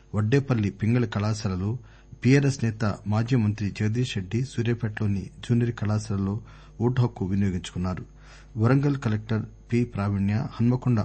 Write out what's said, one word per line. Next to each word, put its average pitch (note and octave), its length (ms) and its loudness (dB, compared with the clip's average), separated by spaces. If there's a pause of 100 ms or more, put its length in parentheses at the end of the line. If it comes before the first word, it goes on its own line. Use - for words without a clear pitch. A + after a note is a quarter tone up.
(140)
వడ్డేపల్లి A2 560 2
పింగళి A#2 380 0
కళాశాలలో, G#2 600 -2 (440)
బీఆర్ఎస్ C3+ 500 2
నేత A2 220 0 (220)
మాజీ A2+ 280 0
మంత్రి G#2 360 0
జగదీష్ A2 440 -2
రెడ్డి A2 300 -2
సూర్యాపేటలోని G#2+ 840 -2 (100)
జూనియర్ A#2 360 0
కళాశాలలో G#2 580 -2 (480)
ఓటు B2 200 2
హక్కు A#2 240 0
వినియోగించుకున్నారు. F2+ 800 -2 (540)
వరంగల్ C3+ 400 4
కలెక్టర్ G#2+ 460 -2 (220)
పి A#2+ 180 2
ప్రావీణ్య G2+ 680 0
హన్మకొండ A#2+ 540 2